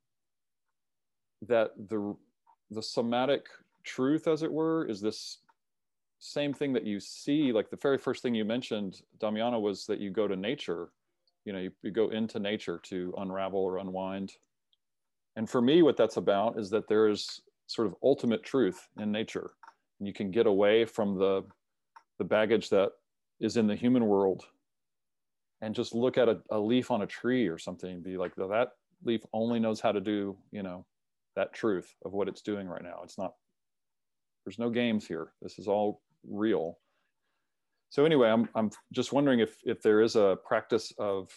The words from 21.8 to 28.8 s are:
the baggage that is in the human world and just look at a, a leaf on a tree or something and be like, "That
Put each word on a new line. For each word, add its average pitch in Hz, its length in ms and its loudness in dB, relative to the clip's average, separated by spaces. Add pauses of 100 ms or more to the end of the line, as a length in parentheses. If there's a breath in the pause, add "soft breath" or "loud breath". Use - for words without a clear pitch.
the 101 80 -4
baggage 107 440 2
that 101 220 4 (480)
is 107 160 -2
in 110 120 4
the 104 80 0
human 123 300 2
world 98 380 2 (1200)
and 110 120 -6
just 113 220 -4
look 123 220 0
at 120 100 6
a, 101 140 2 (100)
a 107 80 0
leaf 117 320 0
on 107 120 0
a 92 40 -4
tree 120 400 0
or 82 100 -4
something 90 320 -10
and 87 140 -12
be 92 140 -8
like, 90 180 -6
"That 104 360 -2 (340)